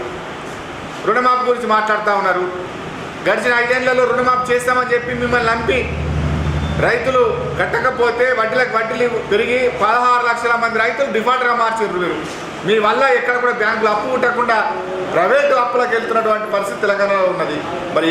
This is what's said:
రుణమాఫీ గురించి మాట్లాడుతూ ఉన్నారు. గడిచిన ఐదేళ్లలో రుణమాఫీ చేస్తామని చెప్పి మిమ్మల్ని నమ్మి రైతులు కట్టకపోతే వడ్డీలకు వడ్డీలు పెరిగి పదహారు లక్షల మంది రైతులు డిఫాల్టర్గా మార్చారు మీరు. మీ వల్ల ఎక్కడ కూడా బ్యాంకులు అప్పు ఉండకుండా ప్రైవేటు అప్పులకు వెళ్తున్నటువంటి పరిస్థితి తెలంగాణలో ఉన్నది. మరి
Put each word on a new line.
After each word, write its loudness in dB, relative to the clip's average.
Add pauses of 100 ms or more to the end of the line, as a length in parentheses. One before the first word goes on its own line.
(1080)
రుణమాఫీ 2
గురించి 0
మాట్లాడుతూ 0 (100)
ఉన్నారు. 0 (840)
గడిచిన 0 (100)
ఐదేళ్లలో 2
రుణమాఫీ 2
చేస్తామని 0
చెప్పి -4
మిమ్మల్ని 0
నమ్మి 0 (1080)
రైతులు 2 (380)
కట్టకపోతే 0 (160)
వడ్డీలకు 0
వడ్డీలు 0 (240)
పెరిగి 2 (200)
పదహారు 4
లక్షల 0 (120)
మంది -2
రైతులు 0
డిఫాల్టర్గా 2
మార్చారు 0
మీరు. -2 (480)
మీ 4 (100)
వల్ల 2 (140)
ఎక్కడ 0
కూడా 2
బ్యాంకులు 2
అప్పు -2
ఉండకుండా 2 (580)
ప్రైవేటు 4
అప్పులకు 0
వెళ్తున్నటువంటి 0
పరిస్థితి -4
తెలంగాణలో 2
ఉన్నది. -2 (380)
మరి 2